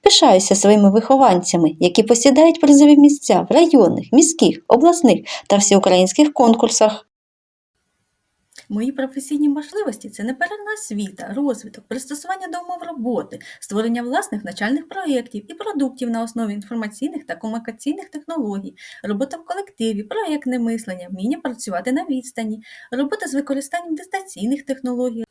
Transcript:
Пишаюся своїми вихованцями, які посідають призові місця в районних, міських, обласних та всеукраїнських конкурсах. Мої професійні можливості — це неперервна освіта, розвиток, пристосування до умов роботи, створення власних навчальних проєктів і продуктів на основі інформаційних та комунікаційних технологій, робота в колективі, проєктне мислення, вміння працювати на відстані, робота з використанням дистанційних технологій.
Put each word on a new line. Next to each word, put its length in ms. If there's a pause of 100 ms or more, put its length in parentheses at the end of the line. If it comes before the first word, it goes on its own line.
Пишаюся 540
своїми 360
вихованцями, 880
які 240
посідають 580
призові 360
місця 520
в 40
районних, 600
міських, 540
обласних 520 (280)
та 100
всеукраїнських 760
конкурсах. 760 (1600)
Мої 220
професійні 580
можливості — 600
це 140
неперервна 500
освіта, 600
розвиток, 520
пристосування 600
до 100
умов 300
роботи, 520 (200)
створення 440
власних 400
навчальних 460
проєктів 600
і 20
продуктів 560
на 140
основі 300
інформаційних 720
та 100
комунікаційних 760
технологій, 680 (280)
робота 340
в 80
колективі, 580
проєктне 560
мислення, 520
вміння 320
працювати 480
на 140
відстані, 580 (280)
робота 360
з 60
використанням 640
дистанційних 680
технологій. 640